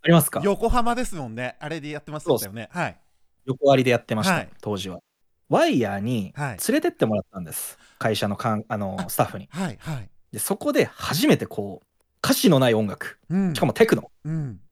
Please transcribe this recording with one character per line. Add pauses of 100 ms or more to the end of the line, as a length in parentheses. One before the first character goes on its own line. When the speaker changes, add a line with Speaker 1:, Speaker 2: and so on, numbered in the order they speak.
Speaker 1:
あ
り
ま
す
か？
Speaker 2:
横
浜
で
す
も
ん
ね。
あ
れ
で
や
っ
て
ま
し
た
よ
ね。
Speaker 1:
そ
う
で
す。
Speaker 2:
は
い。 (460)
Speaker 1:
横
割
り
で
や
っ
て
ま
し
た、
Speaker 2:
は
い。 (100)
Speaker 1:
当
時
は。 (480)
ワ
イ
ヤ
ー
に
Speaker 2:
は
い。 (100)
Speaker 1:
連
れ
て
っ
て
も
ら
っ
た
ん
で
す。 (200)
会
社
の
か
ん-、
あ
の、
Speaker 2:
あ、
Speaker 1:
ス
タ
ッ
フ
に。
Speaker 2:
は
い、
は
い。 (240)
Speaker 1:
で、
そ
こ
で
初
め
て
こ
う、 (360)
歌
詞
の
な
い
音
楽、 (120)
Speaker 2:
う
ん。
Speaker 1:
し
か
も
テ
ク
ノ (140)
Speaker 2:
う
ん。 (120)